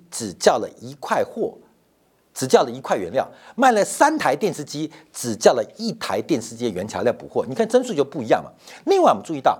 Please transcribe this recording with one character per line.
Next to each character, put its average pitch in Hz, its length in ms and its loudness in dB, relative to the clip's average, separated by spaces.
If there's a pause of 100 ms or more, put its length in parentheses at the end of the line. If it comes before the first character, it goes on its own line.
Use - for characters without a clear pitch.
只 107 240 -8
叫 170 260 4
了 95 100 -6 (100)
一 123 220 -16
块 202 200 0
货， - 320 -4 (800)
只 - 120 -6
叫 170 180 6
了 123 80 -4
一 131 100 -12
块 160 160 -2
原 90 160 -6
料， 127 120 0 (300)
卖 254 160 4
了 208 140 2
三 311 320 2
台 143 180 0
电 180 180 -2
视 - 80 -10
机， 147 300 -8 (220)
只 117 200 -6
叫 147 200 4
了 117 100 0 (140)
一 220 160 -6
台 - 280 -4
电 113 200 -2
视 - 120 -14
机 117 120 -4
的 117 40 0
原 90 160 -6
材 101 160 -6
料 117 120 2
补 - 160 -16
货， - 180 -2
你 131 80 -8
看 226 100 0
增 247 160 2
速 247 120 -6
就 143 100 2
不 139 180 -6
一 110 60 -6
样 113 160 2
嘛。 67 80 -18 (360)
另 381 140 4
外 285 80 6
我 131 60 4
们 98 80 -6
注 170 100 -8
意 143 60 -6
到， 127 200 2